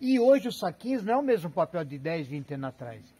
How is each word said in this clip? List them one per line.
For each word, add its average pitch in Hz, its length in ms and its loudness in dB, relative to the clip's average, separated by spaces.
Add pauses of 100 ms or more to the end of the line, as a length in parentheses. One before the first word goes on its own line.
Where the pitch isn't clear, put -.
E 262 180 4
hoje 254 300 6
os - 100 -6
saquinhos 214 460 -4
não 220 100 2
é - 20 4
o 285 60 2
mesmo 220 280 0
papel 165 340 -2
de 139 140 -12
dez, 156 280 -4
vinte 143 260 -8
anos 135 160 -6
atrás. 120 340 -14 (180)